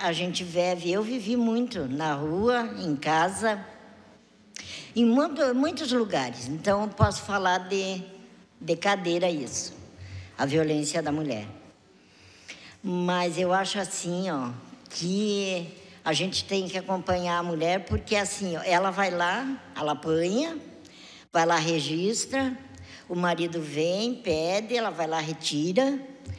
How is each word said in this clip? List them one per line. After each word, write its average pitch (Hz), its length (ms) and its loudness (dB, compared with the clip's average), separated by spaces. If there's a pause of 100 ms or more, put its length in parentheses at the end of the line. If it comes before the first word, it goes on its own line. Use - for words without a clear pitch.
a 175 100 2
gente 180 300 -2
vive, 175 480 0
eu 196 120 2
vivi 226 340 -2
muito 226 500 0
na 147 280 -2
rua, 208 640 0
em 165 180 0
casa, 190 680 2 (1300)
em 233 100 4
muito, 269 500 4
muitos 285 380 0
lugares. 147 560 0
Então, 196 340 2
eu 214 60 -2
posso 208 340 2
falar 185 460 0
de, 190 340 -2 (580)
de 165 160 0
cadeira 180 540 2
isso, 143 420 -6 (640)
a - 80 -2
violência 151 560 2
da 147 120 0
mulher. 131 340 -2 (1400)
Mas 180 560 0
eu 180 140 2
acho 190 260 2
assim, 180 520 -4
ó, 131 200 -2 (380)
que 190 840 -2 (320)
a - 80 2
gente 170 320 0
tem 196 220 0
que 180 100 -4
acompanhar 180 640 0
a 175 60 2
mulher, 175 400 2
porque - 320 0
assim, 190 400 -2
ó, - 60 -6
ela 185 280 4
vai 190 200 2
lá, 180 360 0 (300)
ela 151 160 0
apanha, 180 680 0 (720)
vai 165 140 6
lá, 170 100 6
registra, 170 1040 0 (500)
o 180 60 -6
marido 170 460 2
vem, 170 560 0
pede, 185 600 0
ela 220 140 0
vai 160 160 -2
lá, 160 140 0
retira, 185 880 0 (280)